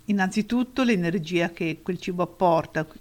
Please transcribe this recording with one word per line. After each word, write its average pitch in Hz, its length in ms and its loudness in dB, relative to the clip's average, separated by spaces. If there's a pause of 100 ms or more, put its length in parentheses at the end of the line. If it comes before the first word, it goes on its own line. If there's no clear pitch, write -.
Innanzitutto 208 800 0
l'energia 175 720 0
che 160 300 -4
quel 180 160 -4
cibo 180 240 -4
apporta, 165 640 0 (140)